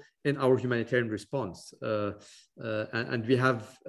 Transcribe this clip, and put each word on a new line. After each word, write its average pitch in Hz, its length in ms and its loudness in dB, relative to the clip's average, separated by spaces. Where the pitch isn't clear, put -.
in 147 120 0
our 131 200 6
humanitarian 120 520 0
response. 107 720 -6
Uh, 104 320 -2
uh, 107 300 -4
and, 117 200 -4
and 117 120 -2
we 127 100 4
have, 120 420 0